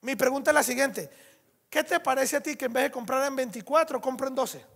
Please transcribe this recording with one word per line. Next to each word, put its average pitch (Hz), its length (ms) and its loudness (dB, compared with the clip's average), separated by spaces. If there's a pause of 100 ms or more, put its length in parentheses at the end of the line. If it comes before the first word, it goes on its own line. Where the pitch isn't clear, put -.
Mi 262 140 -2
pregunta 269 340 2
es 302 60 6
la 277 80 6
siguiente. 254 440 -2 (640)
¿Qué 302 140 2
te 349 160 2
parece 269 380 0
a - 40 0
ti 302 140 -6
que - 100 -6
en 240 80 -2
vez 254 120 2
de 277 60 -2
comprar 262 360 -2
en 277 80 -4
veinticuatro, 262 680 0
compro 262 260 -2
en 262 60 -6
doce? 247 320 -4 (100)